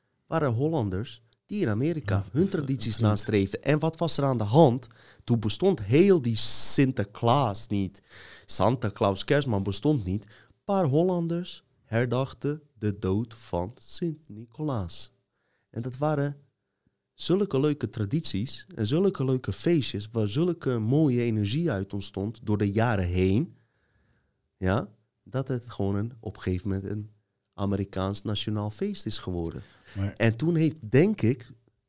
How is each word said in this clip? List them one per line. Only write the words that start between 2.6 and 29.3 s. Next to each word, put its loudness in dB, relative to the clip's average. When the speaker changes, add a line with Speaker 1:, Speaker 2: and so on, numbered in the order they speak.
Speaker 2:
vriend. 2
Speaker 1:
nastreven. 2
En 2
wat 0
was 0
er 2
aan 2
de 0
hand? 6
Toen 2
bestond 0
heel 6
die 0
Sinterklaas 2
niet. -2
Santa 0
Claus, 0
Kerstman 2
bestond 0
niet. -4
Een -20
paar 0
Hollanders 0
herdachten -2
de -2
dood -2
van -6
Sint-Nicolaas. -8
En -10
dat -8
waren -2
zulke 0
leuke 0
tradities -4
en -2
zulke 0
leuke -2
feestjes -2
waar 0
zulke -2
mooie 2
energie 0
uit -4
ontstond -6
door 0
de 0
jaren 2
heen. 2
Ja, 0
dat -6
het -6
gewoon -2
een, -4
op -12
een -16
gegeven -4
moment -4
een -8
Amerikaans -4
nationaal -4
feest -8
is -4
geworden. -6